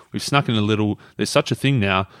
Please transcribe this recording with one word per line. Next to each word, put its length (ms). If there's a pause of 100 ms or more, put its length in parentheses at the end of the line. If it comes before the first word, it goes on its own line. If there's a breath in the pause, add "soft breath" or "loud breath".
(120 loud breath)
we've 100
snuck 260
in 80
a 40
little, 380 (180 loud breath)
there's 140
such 200
a 40
thing 260
now, 260 (140)